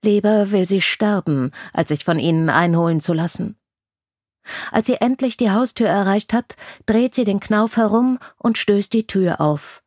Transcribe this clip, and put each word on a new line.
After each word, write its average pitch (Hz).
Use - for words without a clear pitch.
Lieber 208
will 190
sie 196
sterben, 165
als 165
sich 147
von 160
ihnen 160
einholen 165
zu 170
lassen. -
Als -
sie 254
endlich 254
die 226
Haustür 226
erreicht 196
hat, 240
dreht 233
sie 247
den 196
Knauf 220
herum 233
und 226
stößt 202
die 220
Tür 185
auf. 151